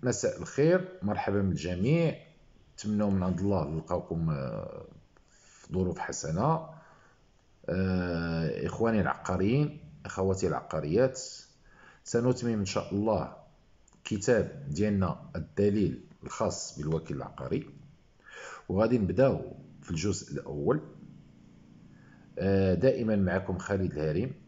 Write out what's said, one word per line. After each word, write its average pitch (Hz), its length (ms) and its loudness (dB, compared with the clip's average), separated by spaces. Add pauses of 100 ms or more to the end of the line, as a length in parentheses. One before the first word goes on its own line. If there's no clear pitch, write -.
مساء 117 360 0
الخير، 160 640 2
مرحبا 101 380 0
بالجميع. 95 720 2 (600)
نتمنوا 104 360 0
من 95 120 2
عند 90 180 0
الله 95 280 2
نلقاوكم، 80 640 -2
آه، 53 560 -6 (440)
في - 420 -20
ظروف 90 260 0
حسنة. 98 720 -2 (1000)
آه، 85 960 0
إخواني 110 340 2
العقاريين، 110 800 0 (260)
أخواتي 95 400 0
العقاريات، 80 760 0 (840)
سنتمم 120 480 0
إن 107 120 0
شاء 92 300 -2
الله 101 420 0 (680)
كتاب 101 640 0
ديالنا 95 680 0
الدليل 101 680 0 (200)
الخاص - 540 -4
بالوكيل 78 380 -2
العقاري، - 540 -6 (1000)
وغادي 113 300 4
نبداو 110 580 2 (260)
في - 80 -12
الجزء 90 420 -2
الأول. 73 480 -2 (1600)
آه، 98 360 4
دائمًا 95 420 2
معكم 92 420 0
خالد 92 400 -2
الهريم 82 360 0 (140)